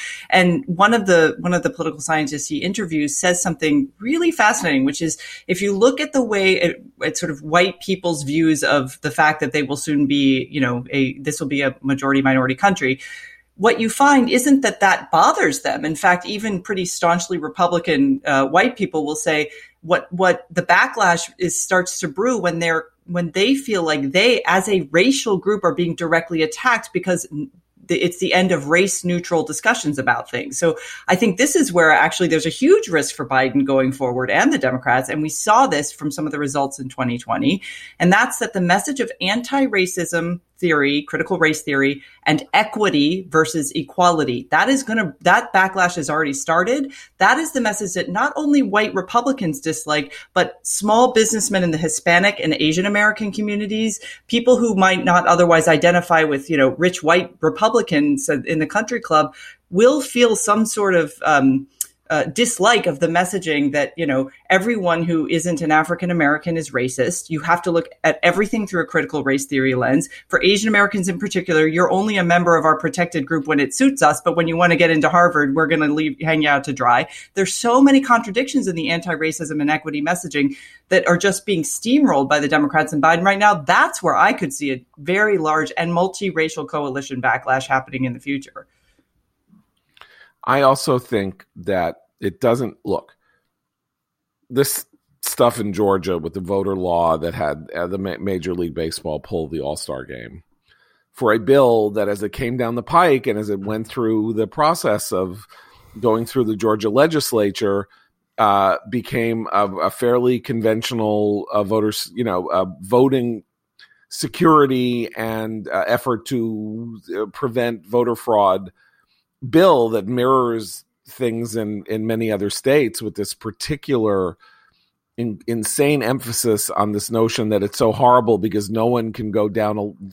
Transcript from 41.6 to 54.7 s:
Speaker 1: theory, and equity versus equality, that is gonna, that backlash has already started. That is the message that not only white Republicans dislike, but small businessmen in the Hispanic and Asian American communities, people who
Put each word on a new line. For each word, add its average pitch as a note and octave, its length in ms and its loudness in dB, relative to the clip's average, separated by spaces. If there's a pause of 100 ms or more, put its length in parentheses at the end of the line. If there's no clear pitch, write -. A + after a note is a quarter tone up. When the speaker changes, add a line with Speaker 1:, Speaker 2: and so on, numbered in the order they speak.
Speaker 1:
theory, C#3 400 -2 (220)
and D#3 280 0
equity F#3 800 0
versus D#3 460 0
equality, D#3 760 0
that E3+ 200 2
is C4+ 120 2
gonna, G#3+ 400 -4
that G#3+ 320 2
backlash F#3+ 440 2
has D3+ 120 -4
already D3+ 240 0
started. F#3 580 -2 (280)
That G3 180 0
is D#4 140 -6
the C4+ 100 -2
message G#3 320 -4
that - 160 -6
not B3 260 -4
only D4 280 0
white G#3 320 0
Republicans A3+ 640 -4
dislike, D3+ 520 -4 (200)
but F3+ 300 0
small A3+ 500 2
businessmen G#3+ 480 0
in F3 80 0
the D#3 80 -2
Hispanic F3 640 0
and D#3+ 160 -2
Asian D#3+ 320 0
American G#3 440 0
communities, G#3 680 -4 (260)
people A#3+ 320 4
who A#3 160 0